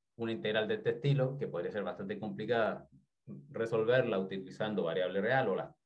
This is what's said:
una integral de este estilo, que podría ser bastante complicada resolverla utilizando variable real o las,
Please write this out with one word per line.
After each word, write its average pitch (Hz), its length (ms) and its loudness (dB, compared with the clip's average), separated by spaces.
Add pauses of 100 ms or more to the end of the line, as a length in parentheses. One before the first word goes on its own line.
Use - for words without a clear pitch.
(160)
una 113 140 -4
integral 107 380 0
de 110 60 2
este 113 160 0
estilo, 131 460 2
que 101 120 -4
podría 87 240 -4
ser 104 100 -4
bastante 98 360 -6
complicada 107 680 -2 (640)
resolverla 113 680 2
utilizando 95 680 -2
variable 92 360 0
real 117 280 2
o 92 80 0
las, - 180 -6 (120)